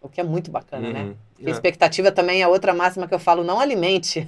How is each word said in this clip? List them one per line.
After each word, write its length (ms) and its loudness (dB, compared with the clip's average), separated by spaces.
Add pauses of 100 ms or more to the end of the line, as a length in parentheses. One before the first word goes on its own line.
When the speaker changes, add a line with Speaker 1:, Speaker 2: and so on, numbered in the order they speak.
Speaker 1:
o 80 -18
que 120 -8
é 40 -4
muito 260 -4
bacana, 420 -8
né? 100 -8
Speaker 2:
Uhum. 140 -10 (200)
Speaker 1:
Porque 140 -10
Speaker 2:
É. 20 0
Speaker 1:
expectativa 580 2
também 320 2
é 60 4
outra 260 4
máxima 320 -2
que 80 -4
eu 60 -2
falo: 240 2
"Não 160 0
alimente." 680 0